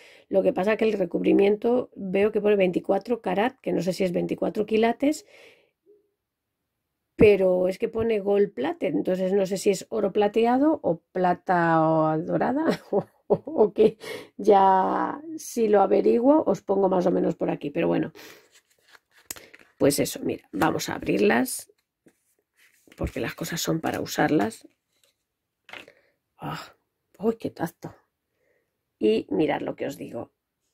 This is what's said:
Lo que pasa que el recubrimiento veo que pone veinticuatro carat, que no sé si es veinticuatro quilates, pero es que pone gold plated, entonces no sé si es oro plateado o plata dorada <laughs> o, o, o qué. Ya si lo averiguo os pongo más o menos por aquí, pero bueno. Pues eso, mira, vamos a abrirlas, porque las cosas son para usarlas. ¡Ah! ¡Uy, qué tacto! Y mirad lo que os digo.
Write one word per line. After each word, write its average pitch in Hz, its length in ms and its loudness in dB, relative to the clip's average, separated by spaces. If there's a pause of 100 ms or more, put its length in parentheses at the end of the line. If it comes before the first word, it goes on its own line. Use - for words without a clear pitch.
(300)
Lo 190 120 2
que 185 120 2
pasa 208 240 0
que 220 80 0
el 214 80 0
recubrimiento 202 1000 0
veo 196 360 -2
que 214 80 -2
pone 208 160 2
veinticuatro 196 640 -2
carat, 202 400 -4
que 175 140 -4
no 175 80 -2
sé 180 100 -2
si 190 120 -2
es 180 80 -2
veinticuatro 180 520 -4
quilates, 233 640 0 (1900)
pero 185 540 6
es 185 100 -6
que 226 120 -4
pone 226 300 -2
gold 202 340 0
plated, 247 400 -4
entonces 185 400 -2
no 202 100 2
sé 185 140 -4
si - 100 -2
es 190 220 0
oro 202 220 -2
plateado 233 680 2
o 170 200 -2 (100)
plata 165 1120 2
dorada 220 400 -2
<laughs> 226 260 -4
o, 202 140 0 (220)
o, 208 80 0 (100)
o 247 300 0
qué. 214 240 2 (400)
Ya 196 840 2 (160)
si 226 320 -4
lo 208 140 6
averiguo 226 640 4
os 196 160 0
pongo 196 260 0
más 185 160 0
o 180 60 2
menos 180 260 0
por 175 140 -4
aquí, 165 180 -6
pero 170 180 -2
bueno. 165 260 -2 (1600)
Pues 139 220 2
eso, - 240 -4
mira, - 300 -8
vamos - 360 -2
a - 60 -6
abrirlas, 208 760 0 (1300)
porque - 180 -6
las 120 160 -6
cosas - 280 -8
son 160 180 -4
para - 220 -4
usarlas. 160 680 -2 (1700)
¡Ah! - 400 -14 (420)
¡Uy, 226 200 -2
qué - 100 -6
tacto! - 480 -10 (1040)
Y 220 320 0
mirad 147 320 -2
lo - 120 -8
que 120 120 -8
os 139 100 -8
digo. - 360 -14 (420)